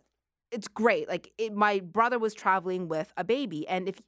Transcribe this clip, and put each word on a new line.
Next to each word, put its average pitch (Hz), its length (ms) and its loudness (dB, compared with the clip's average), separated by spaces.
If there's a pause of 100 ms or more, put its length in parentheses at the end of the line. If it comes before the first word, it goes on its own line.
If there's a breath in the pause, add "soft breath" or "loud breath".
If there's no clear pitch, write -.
(520)
it's 220 160 -8
great. 214 400 2
Like, 170 280 -6
it, 220 160 -4
my 208 280 2
brother 220 360 2
was 220 160 0
traveling 185 540 0
with 156 300 -4
a - 80 -4
baby, 220 420 -2
and 185 220 -2
if, 185 200 -8